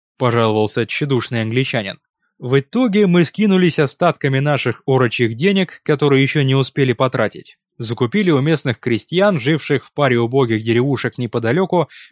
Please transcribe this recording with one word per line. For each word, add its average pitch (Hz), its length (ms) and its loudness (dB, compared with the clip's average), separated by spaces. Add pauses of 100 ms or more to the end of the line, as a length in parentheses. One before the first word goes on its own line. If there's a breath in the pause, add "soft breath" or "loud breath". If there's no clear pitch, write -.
(180)
пожаловался 113 680 0
тщедушный 120 560 -4
англичанин. 110 580 -4 (400)
В 127 200 0
итоге 208 480 2
мы 175 180 4
скинулись 185 540 2
остатками 143 600 0
наших 139 460 -2
орочих 123 500 0
денег, 190 480 -2
которые 143 380 2
еще 135 220 0
не 131 120 0
успели 135 380 0
потратить. 123 640 -4 (200)
Закупили 123 540 -2
у 139 100 2
местных 143 380 -2
крестьян, 170 600 0
живших 139 460 -2
в - 80 -20
паре 131 260 2
убогих 117 440 0
деревушек 120 540 0
неподалеку, 127 720 -2 (220 loud breath)